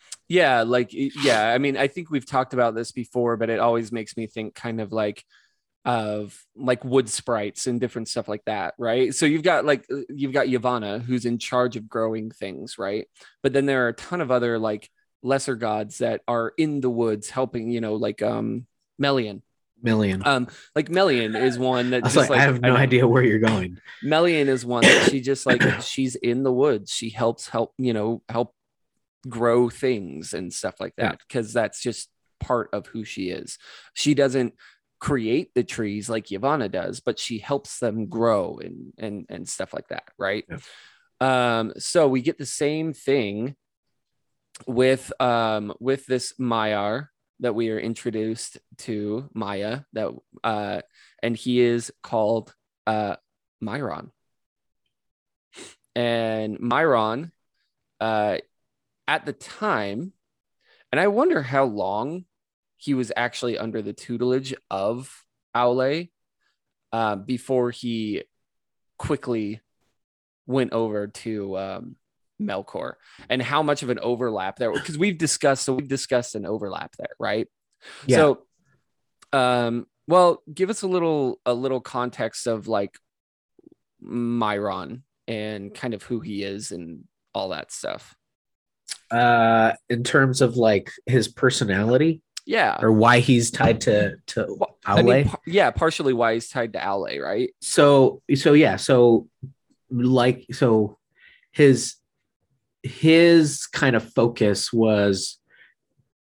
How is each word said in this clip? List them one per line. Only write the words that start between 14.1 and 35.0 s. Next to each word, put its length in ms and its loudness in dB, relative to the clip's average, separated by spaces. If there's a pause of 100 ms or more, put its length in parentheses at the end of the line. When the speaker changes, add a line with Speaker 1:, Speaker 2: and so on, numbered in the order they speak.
Speaker 1:
of 120 -2
other, 260 0
like, 300 -4 (340)
lesser 340 0
gods 420 -4
that 280 -2
are 300 -2
in 240 -2
the 80 0
woods 400 -2
helping, 420 -4
you 100 -2
know, 160 -2
like, 260 -4
um, 440 -4 (320)
Melian. 440 0 (400)
Speaker 2:
Melian. 420 2
Speaker 1:
Um, 220 2 (300)
like, 140 -2
Melian 440 2
is 240 0
one 320 0
that 140 0
Speaker 2:
<laughs> 0 -
I 20 2
was 80 2
Speaker 1:
just, 160 4
Speaker 2:
like, 0 -
Speaker 1:
like, 100 4
Speaker 2:
"I 40 6
have 160 2
no 80 2
Speaker 1:
I 20 6
know. 60 6
Speaker 2:
idea 320 4
where 160 4
you're 140 4
going." 400 0 (240)
Speaker 1:
Melian 460 2
is 160 0
one 200 -2
that 260 6
she 100 -2
just, 240 -2
like, 160 2
Speaker 2:
<coughs> 220 0
Speaker 1:
she's 320 -4
in 280 -2
the 100 2
woods. 400 0
She 180 -6
helps, 380 -2
help, 300 -4
you 140 0
know, 380 -2
help 240 -4 (720)
grow 400 2
things 640 -6
and 220 -8
stuff 260 -8
like 160 -10
Speaker 2:
Yeah. 140 -2
Speaker 1:
that, 180 -10
'cause 240 -6
that's 300 -2
just 260 -8 (300)
part 340 -2
of 140 -6
who 180 -10
she 240 -8
is. 300 -12 (340)
She 220 0
doesn't 400 0 (460)